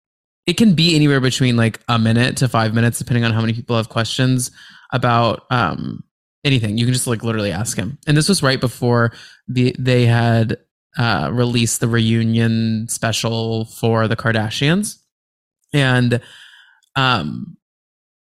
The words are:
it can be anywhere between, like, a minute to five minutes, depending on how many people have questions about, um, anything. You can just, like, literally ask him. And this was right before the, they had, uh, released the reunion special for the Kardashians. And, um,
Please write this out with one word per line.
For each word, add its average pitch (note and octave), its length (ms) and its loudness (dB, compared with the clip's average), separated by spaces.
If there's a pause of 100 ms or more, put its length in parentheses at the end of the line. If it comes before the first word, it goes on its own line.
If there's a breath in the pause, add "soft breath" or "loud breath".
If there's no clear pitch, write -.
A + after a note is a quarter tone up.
(480)
it F3 80 2
can G#3+ 200 6
be E3 200 4
anywhere D3 240 4
between, B2 380 2
like, A2+ 320 0
a A#2 100 2
minute A2+ 380 2
to C3 100 2
five A2+ 260 0
minutes, A#2 260 0
depending A#2+ 260 -2
on A#2 80 0
how A2+ 80 0
many A2+ 100 0
people A#2 240 -4
have A2 140 -2
questions B2+ 600 -2 (440 loud breath)
about, A#2+ 580 0
um, D2+ 540 -4 (400)
anything. A2 320 0
You A#2 80 0
can B2+ 80 0
just, B2+ 120 -4
like, A2+ 160 -4
literally A2 300 -2
ask G2 240 -6
him. - 220 -8 (100)
And D3+ 80 2
this D#3 140 2
was G3 120 0
right C3 200 0
before A#2+ 500 0 (380 loud breath)
the, B2 280 0
they B2 280 2
had, A#2 520 2 (400)
uh, F#2+ 360 -2
released A#2+ 480 0
the A#2+ 80 0
reunion A2+ 960 0
special A2+ 800 -4
for A2+ 420 0
the A2+ 80 -2
Kardashians. B2+ 800 -2 (800)
And, B2 480 2 (720 loud breath)
um, G2 640 -4 (720)